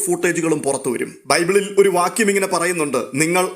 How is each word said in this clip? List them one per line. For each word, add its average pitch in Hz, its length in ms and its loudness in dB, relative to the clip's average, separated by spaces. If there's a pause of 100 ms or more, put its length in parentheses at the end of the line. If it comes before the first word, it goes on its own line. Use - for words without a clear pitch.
ഫൂട്ടേജുകളും 170 640 0
പുറത്തു 135 260 -2
വരും. - 180 -6 (200)
ബൈബിളിൽ 185 360 2 (140)
ഒരു 196 160 6
വാക്യം 185 360 0
ഇങ്ങനെ 196 220 0
പറയുന്നുണ്ട്, 160 460 -2 (220)
നിങ്ങൾ 180 320 0